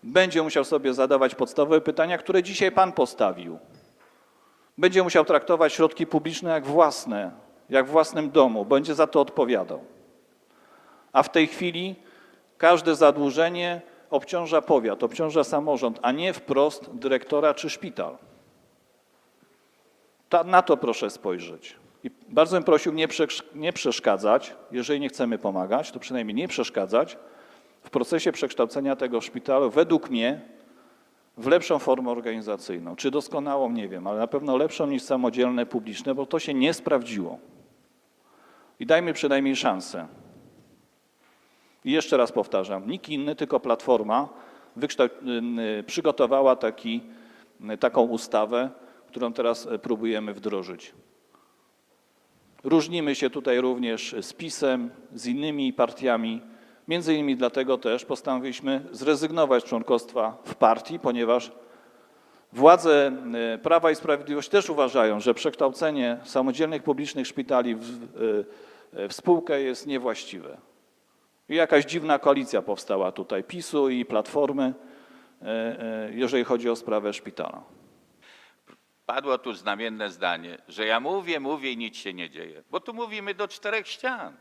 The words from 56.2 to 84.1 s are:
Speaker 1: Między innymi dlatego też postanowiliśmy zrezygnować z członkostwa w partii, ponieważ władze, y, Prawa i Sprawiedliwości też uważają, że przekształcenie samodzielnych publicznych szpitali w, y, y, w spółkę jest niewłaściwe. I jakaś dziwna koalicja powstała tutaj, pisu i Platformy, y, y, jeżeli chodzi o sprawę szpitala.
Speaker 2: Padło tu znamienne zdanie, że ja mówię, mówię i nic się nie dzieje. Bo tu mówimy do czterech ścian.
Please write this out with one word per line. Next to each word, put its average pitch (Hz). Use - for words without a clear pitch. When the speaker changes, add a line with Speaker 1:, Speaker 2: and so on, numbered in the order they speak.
Speaker 1:
Między 160
innymi 147
dlatego 127
też 123
postanowiliśmy 135
zrezygnować 143
z -
członkostwa 113
w -
partii, 135
ponieważ 120
władze, 147
y, -
Prawa 165
i 151
Sprawiedliwości 147
też 202
uważają, 123
że 113
przekształcenie 135
samodzielnych 139
publicznych 139
szpitali 123
w, 110
y, 113
y, 98
w 95
spółkę 165
jest 131
niewłaściwe. 113
I 147
jakaś 156
dziwna 151
koalicja 135
powstała 95
tutaj, 98
pisu 151
i 123
Platformy, 135
y, -
y, 113
jeżeli 123
chodzi 120
o 117
sprawę 107
szpitala. -
Speaker 2:
Padło 135
tu 120
znamienne 104
zdanie, 87
że 107
ja 110
mówię, 170
mówię 135
i 120
nic 113
się 95
nie 87
dzieje. 76
Bo 180
tu -
mówimy 214
do 196
czterech 208
ścian. 240